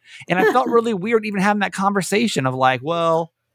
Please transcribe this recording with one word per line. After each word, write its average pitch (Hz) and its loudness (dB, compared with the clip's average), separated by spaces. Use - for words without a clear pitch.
and 175 -2
I 392 4
felt 254 2
really 233 2
weird 214 0
even 202 -4
having 208 2
that 180 -2
conversation 196 0
of, 127 -2
like, 131 2
"Well, 165 -2